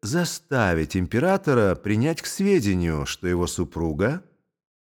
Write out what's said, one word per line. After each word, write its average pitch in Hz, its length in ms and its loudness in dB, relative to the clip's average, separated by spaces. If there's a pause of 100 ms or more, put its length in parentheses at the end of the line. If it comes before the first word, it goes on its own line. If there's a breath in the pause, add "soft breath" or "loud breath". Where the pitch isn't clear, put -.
заставить 104 920 0
императора 120 800 2
принять 117 460 -2
к - 60 -10
сведению, 92 760 2
что - 220 -8
его 87 200 0
супруга 82 760 -2 (680)